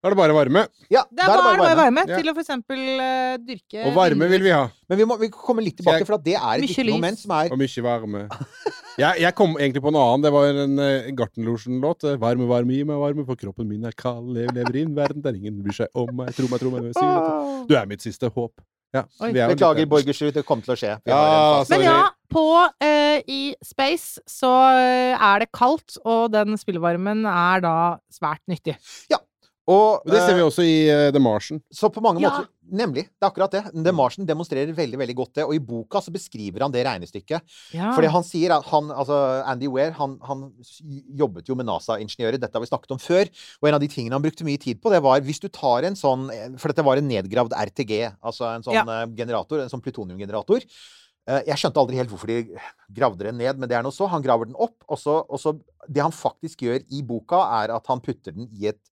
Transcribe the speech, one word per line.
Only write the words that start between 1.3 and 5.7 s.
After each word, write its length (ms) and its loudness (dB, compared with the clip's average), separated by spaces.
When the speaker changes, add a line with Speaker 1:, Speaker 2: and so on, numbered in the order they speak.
Speaker 3:
bare, 240 6
bare 120 6
varme 300 4
Speaker 1:
Ja. 140 -2
Speaker 3:
til 100 -2
å 40 -4
for 100 -6
eksempel, 320 -6
eh, 380 -2
dyrke 480 -10
Speaker 1:
Og 80 0
varme 260 4
Speaker 3:
vindruer. 80 2
Speaker 1:
vil 140 4
vi 80 6
ha. 180 4
Speaker 2:
Men 120 0
vi 60 6
må, 140 -2
vi 120 -2
kommer 340 -2
litt 140 -4